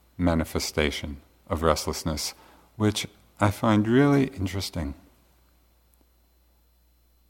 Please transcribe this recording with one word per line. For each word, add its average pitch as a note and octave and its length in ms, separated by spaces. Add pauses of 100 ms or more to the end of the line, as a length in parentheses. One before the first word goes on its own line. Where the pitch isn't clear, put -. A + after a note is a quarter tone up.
(160)
manifestation D#2 1000 (300)
of E2 140
restlessness, D#2 680 (440)
which G#2+ 300 (320)
I G#2 120
find G#2+ 360
really C#3 420
interesting. F#2 680 (2250)